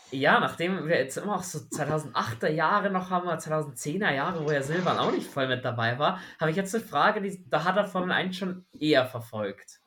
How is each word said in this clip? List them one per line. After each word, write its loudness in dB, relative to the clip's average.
Ja, 6
nachdem -2
wir 4
jetzt -2
immer -2
auch -4
so -8
zweitausendachter -2
Jahre 2
noch -2
haben, 0
oder -2
zweitausendzehner -2
Jahre, -2
wo 0
ja 2
Silvan 0
auch 2
nicht -2
voll -2
mit -2
dabei 0
war, 0
habe 2
ich 0
jetzt -2
eine 0
Frage, 2
die, -6
da 2
hat 2
er 4
Formel -2
eins 0
schon -6
eher 4
verfolgt. -8